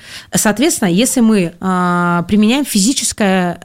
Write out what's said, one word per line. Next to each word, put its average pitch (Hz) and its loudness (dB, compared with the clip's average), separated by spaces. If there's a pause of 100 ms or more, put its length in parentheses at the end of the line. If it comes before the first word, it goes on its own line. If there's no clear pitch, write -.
(340)
Соответственно, 214 0
если 202 0
мы, 214 2
а, 175 0
применяем 214 2
физическое, 190 -2